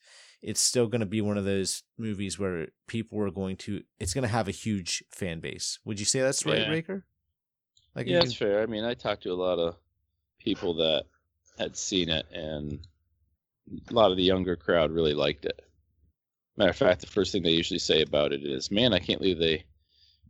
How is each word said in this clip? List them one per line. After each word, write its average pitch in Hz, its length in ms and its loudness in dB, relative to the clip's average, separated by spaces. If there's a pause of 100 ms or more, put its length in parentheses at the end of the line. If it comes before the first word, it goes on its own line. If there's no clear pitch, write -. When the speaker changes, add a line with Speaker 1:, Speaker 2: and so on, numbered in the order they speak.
(400)
Speaker 1:
it's 104 200 -4
still 120 260 4
gonna 113 200 -2
be 107 140 -2
one 104 180 0
of 98 60 -2
those 98 380 -2 (160)
movies 101 400 -6
where 90 300 -4 (180)
people 110 340 -6
are 101 100 0
going 95 280 -4
to, 101 240 -8 (160)
it's 101 160 -6
gonna 131 140 -2
have 107 200 0
a 98 40 -2
huge 101 580 -4
fan 82 300 -6
base. - 440 -8
Would 104 160 -8
you 104 60 -4
say 135 140 0
that's 131 260 0
right, - 140 2
Speaker 2:
Yeah. 110 100 0
Speaker 1:
Raker? 180 360 -6 (880)
Like, 123 100 -6
Speaker 2:
Yeah, 185 80 0
Speaker 1:
you 175 60 6
Speaker 2:
that's 123 180 0
Speaker 1:
can 117 80 2
Speaker 2:
fair. 104 160 4
I 110 40 0
mean, 110 180 -4
I 120 100 -2
talked 104 300 -4
to 92 80 -2
a - 20 -2
lot 90 240 0
of 85 180 0 (600)
people 95 360 -2
that 80 300 2 (540)
had 80 180 -6
seen 90 320 -2
it, 80 240 -2
and 76 540 -8 (1000)
a - 40 -8
lot 110 200 6
of 92 40 0
the 92 80 2
younger 92 320 2
crowd 82 360 2
really 80 220 4
liked 73 300 0
it. - 160 -6 (960)
Matter 98 140 4
of - 60 0
fact, 90 240 4
the - 80 -16
first 92 240 0
thing 95 100 0
they 85 80 2
usually 85 300 2
say 80 220 2
about 73 300 2
it 71 120 -6
is, 69 260 -6
"Man, 110 220 4
I 90 80 4
can't - 200 -2
believe 90 180 2
they 80 260 2 (640)